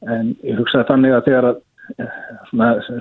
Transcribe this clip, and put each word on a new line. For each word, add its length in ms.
En 280
ég 180
hugsa 280
þannig 260
að 140
þegar 240
að, 80
eh, 220
svona, 240